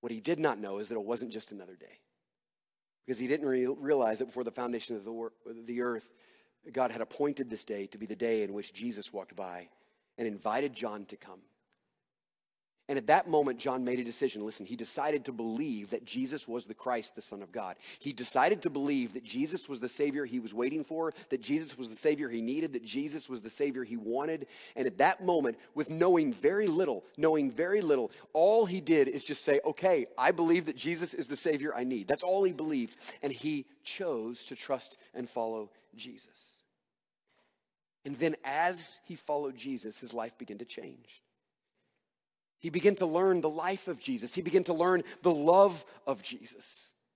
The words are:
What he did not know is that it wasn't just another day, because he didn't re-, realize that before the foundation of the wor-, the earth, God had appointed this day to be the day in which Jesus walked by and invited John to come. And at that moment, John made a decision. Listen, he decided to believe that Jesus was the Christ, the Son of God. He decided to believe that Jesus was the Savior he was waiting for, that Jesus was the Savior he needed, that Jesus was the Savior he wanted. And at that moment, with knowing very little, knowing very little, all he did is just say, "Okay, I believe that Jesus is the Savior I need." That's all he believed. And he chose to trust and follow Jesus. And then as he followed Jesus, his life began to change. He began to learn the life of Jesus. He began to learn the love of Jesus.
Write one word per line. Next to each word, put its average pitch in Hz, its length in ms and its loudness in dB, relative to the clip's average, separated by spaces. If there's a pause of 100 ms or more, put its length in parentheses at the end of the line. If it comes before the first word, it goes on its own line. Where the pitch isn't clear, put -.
What 120 100 -6
he 113 80 -6
did 151 200 0
not 139 200 2
know 101 200 -6
is 104 100 -8
that 117 60 -4
it 104 100 -2
wasn't 117 260 -4
just 107 220 -10
another 92 240 -16
day, - 240 -20 (1040)
because 127 120 -2
he 123 100 -4
didn't 147 200 2
re-, 127 180 4
realize 135 540 2
that 127 60 0
before 123 180 -6
the 113 80 -4
foundation 120 460 -4
of 98 80 -10
the 113 80 -8
wor-, 113 180 -8 (140)
the 117 340 -8
earth, 120 300 -4 (640)
God 127 160 2
had 117 120 2
appointed 143 460 0
this 113 160 -6
day 101 220 -6
to 104 140 -14
be 110 80 -8
the 107 80 -6
day 113 260 2
in 98 100 -2
which 101 220 -8
Jesus 104 400 -8
walked 95 220 -10
by 90 340 -10 (480)
and 117 100 -2
invited 110 460 -2
John 104 320 -8
to 101 100 -14
come. 92 260 -20 (1500)
And 139 100 0
at 120 80 -4
that 170 240 4
moment, 143 300 2
John 127 240 -2
made 123 160 0
a 123 40 -2
decision. 117 400 -2
Listen, 107 220 -8
he 104 100 -10
decided 139 500 -2
to 139 60 -8
believe 113 600 -4
that 113 140 -6
Jesus 131 420 -6
was 117 180 -6
the 107 80 -14
Christ, 120 420 -4
the 110 60 -14
Son 101 220 -12
of 87 80 -18
God. 95 240 -8 (240)
He 143 140 -8
decided 127 500 2
to 170 80 0
believe 139 420 -2
that 123 100 -10
Jesus 139 460 -6
was 135 100 -8
the 123 80 -6
Savior 143 380 0
he 123 140 -4
was 110 160 -8
waiting 135 280 0
for, 160 300 -4 (160)
that 131 100 0
Jesus 139 380 -2
was 120 140 -8
the 110 40 -10
Savior 151 340 0
he 117 120 -2
needed, 143 320 -2
that 117 100 -4
Jesus 139 460 -6
was 120 140 -8
the 113 80 -10
Savior 135 320 -2
he 117 140 -6
wanted. 135 500 -2 (280)
And 127 120 0
at 113 100 -4
that 185 260 4
moment, 156 360 4 (160)
with 147 160 -2
knowing 165 420 6
very 190 320 4
little, 156 400 2 (100)
knowing 151 360 4
very 180 300 2
little, 135 280 4 (240)
all 208 320 8
he 185 160 0
did 147 260 6
is 135 160 -4
just - 220 -4
say, 143 180 6
"Okay, 156 440 4 (100)
I 135 140 6
believe 170 340 4
that 147 100 -4
Jesus 160 380 -2
is 165 140 -4
the 139 100 -4
Savior 147 380 0
I 123 80 -2
need." 120 240 -2
That's 143 160 2
all 190 200 2
he 185 100 4
believed. 143 440 -2 (240)
And 139 100 -2
he 143 360 -4 (160)
chose 120 640 -4
to 135 100 -12
trust - 420 -6 (160)
and 120 160 -8
follow 113 400 -4 (260)
Jesus. - 580 -18 (1500)
And 139 140 -8
then 156 260 0
as 165 600 0
he 175 100 -12
followed 143 400 -4
Jesus, 117 420 -8
his 117 160 -12
life 117 240 -6
began 104 220 -12
to 120 60 -10
change. - 580 -16 (1400)
He 165 100 -8
began 180 280 6
to 180 100 0
learn 180 340 4
the 156 80 2
life 170 380 -4
of 165 120 -6
Jesus. 120 360 -4
He 180 80 -2
began 175 220 4
to 175 100 0
learn 175 260 4 (220)
the 175 100 6
love 170 500 6 (220)
of 123 160 -2
Jesus. - 720 -10 (220)